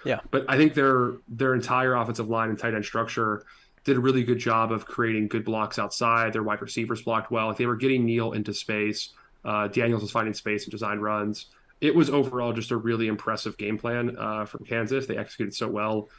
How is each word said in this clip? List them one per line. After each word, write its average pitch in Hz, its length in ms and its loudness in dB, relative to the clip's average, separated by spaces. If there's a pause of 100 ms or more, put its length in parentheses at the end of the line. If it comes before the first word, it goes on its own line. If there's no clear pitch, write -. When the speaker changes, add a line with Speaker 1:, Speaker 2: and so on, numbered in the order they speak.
Speaker 1:
Yeah. 127 160 0 (100)
Speaker 2:
But 135 200 0
I 135 80 4
think 151 160 8
their, 131 400 4 (160)
their 127 260 0
entire 127 400 2
offensive 113 320 -2
line 113 220 0
and 104 100 -2
tight 117 140 -2
end 107 100 -2
structure 110 640 -2 (400)
did 139 100 4
a 123 60 2
really 131 240 4
good 117 140 2
job 113 340 2
of 107 120 -4
creating 110 440 0
good 107 160 -2
blocks 110 340 -2
outside. 113 540 2
Their 113 100 -2
wide 107 180 -2
receivers 113 420 -4
blocked 110 280 -2
well. 110 160 0
Like, 107 80 -2
they 123 100 0
were 120 120 0
getting 131 280 2
Neal 117 280 2
into 107 200 -4
space. 107 580 -2 (340)
Uh, 107 240 0
Daniels 117 320 2
was 104 100 -6
finding 110 220 0
space 104 320 -4
and - 60 -12
design 104 280 -4
runs. 104 460 -2 (340)
It 151 160 2
was 151 140 6
overall 123 440 0
just 113 180 -4
a 123 40 2
really 113 320 0
impressive 107 480 -4
game 107 220 -4
plan, 120 400 -2
uh, 107 280 -4
from - 200 -14
Kansas. 117 400 -2
They - 100 -4
executed 104 380 -6
so 117 140 -4
well. 107 520 -2